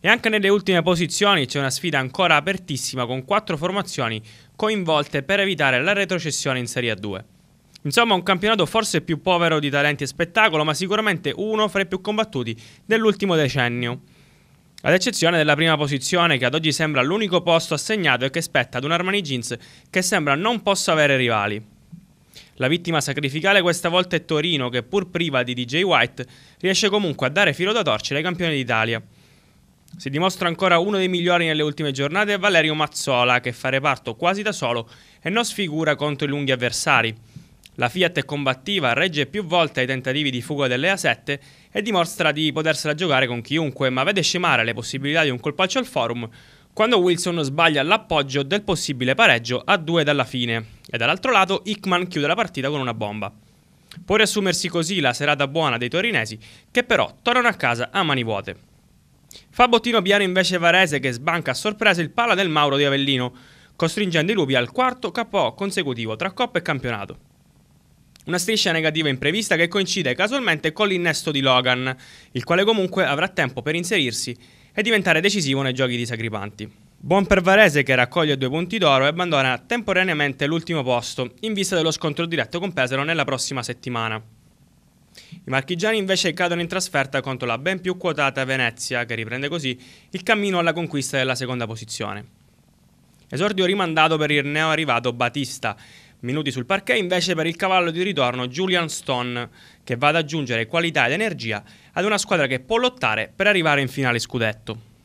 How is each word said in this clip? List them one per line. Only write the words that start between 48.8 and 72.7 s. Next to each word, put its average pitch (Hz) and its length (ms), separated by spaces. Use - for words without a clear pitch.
pareggio 123 480
a 196 140
due 160 260
dalla 143 220
fine. 117 400
E 120 80
dall'altro 170 340
lato 190 340
Hickman 185 420
chiude 147 200
la 170 80
partita 143 340
con 147 120
una 123 120
bomba. 104 380
Può 208 140
riassumersi 190 500
così 170 320
la 131 140
serata 143 340
buona 139 300
dei 120 120
torinesi, 143 480
che 240 140
però 196 380
tornano 240 260
a 208 60
casa 120 380
a 190 120
mani 139 200
vuote. 98 500
Fa 247 180
bottino 233 340
pieno 202 220
invece 185 340
Varese, 170 420
che 131 120
sbanca 147 400
a 123 40
sorpresa 208 460
il 156 80
pala 233 260
del 190 120
Mauro 147 300
di 143 80
Avellino, 135 480
costringendo 165 560
i 226 40
Lupi 139 200
al 123 160
quarto 254 400
K 233 200
O 160 220
consecutivo 131 640
tra 180 160
Coppa 240 280
e - 20
campionato. 120 560
Una 175 120
striscia 196 340
negativa 160 360
imprevista 160 480
che 170 120
coincide 175 480
casualmente 190 560
con 208 160
l'innesto 175 440
di 139 100
Logan, 127 540
il 123 120
quale 180 200
comunque 190 420